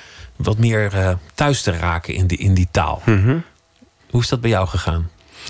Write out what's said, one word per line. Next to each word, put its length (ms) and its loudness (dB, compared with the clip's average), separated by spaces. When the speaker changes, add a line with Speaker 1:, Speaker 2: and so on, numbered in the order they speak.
Speaker 1:
wat 220 -2
meer, 360 2
eh, 200 2
thuis 280 0
te 100 -2
raken 420 -4
in 140 0
die, 100 0
in 160 2
die 180 2
taal." 340 -2
Speaker 2:
Mhm. 320 4
Speaker 1:
Hoe 120 0
is 80 -2
dat 120 -2
bij 80 0
jou 180 2
gegaan? 420 -2